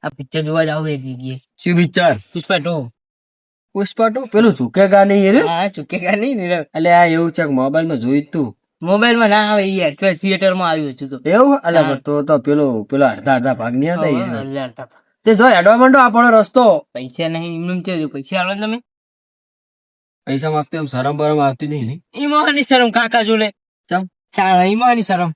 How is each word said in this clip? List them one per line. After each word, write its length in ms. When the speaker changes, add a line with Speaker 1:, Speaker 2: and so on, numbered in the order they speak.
Speaker 1:
આ 140
પિક્ચર 260
જોવા 220
જાવ 240
એક 140
જગ્યાએ. 380
Speaker 2:
શું 200
પિક્ચર? 380
Speaker 1:
પુષ્પા 260
ટુ. 160
Speaker 2:
પુષ્પા 360
ટુ? 160
પેલું 260
ઝુકેગા 520
નહીં 240
એ 40
રે? 160
Speaker 1:
હા, 200
ઝુકેગા 480
નહીં 200
ને 120
રે. 100
Speaker 2:
અલે 200
આ 100
એવું 280
છે 100
કે 100
મોબાઈલમાં 480
જોયું 240
જ 80
તું. 160
Speaker 1:
મોબાઈલમાં 480
ના 220
આવે 140
યાર, 260
તો 220
થિયેટરમાં 560
આવ્યું 220
હતું 180
તો. 60
Speaker 2:
એવું? 320
અલે 160
Speaker 1:
હા. 120
Speaker 2:
પણ 120
તો, 100
તો 160
પેલો, 280
પેલો 220
અડધા 280
અડધા 200
ભાગ 200
નહીં 180
આવતા 180
Speaker 1:
હા, 80
Speaker 2:
યાર. 280
Speaker 1:
અડધા 180
અડધા 220
ભાગ. 140
Speaker 2:
તે 80
જો 120
હેડવા 300
માંડો 220
આપણો 320
રસ્તો. 320
Speaker 1:
પૈસા 360
નહીં, 260
એમનેમ 280
છે 160
જો, 100
પૈસા 300
આલો 160
ને 60
તમે. 180
Speaker 2:
પૈસા 240
માંગતો 260
એમ 100
શરમ 300
બરમ 240
આવતી 320
નહીં 140
ને? 80
Speaker 1:
ઈમાં 400
ની 80
શરમ 280
કાકા 320
જોડે. 260
Speaker 2:
ચમ? 120
Speaker 1:
ચાલ, 300
ઈમાં 300
ની 60
શરમ. 340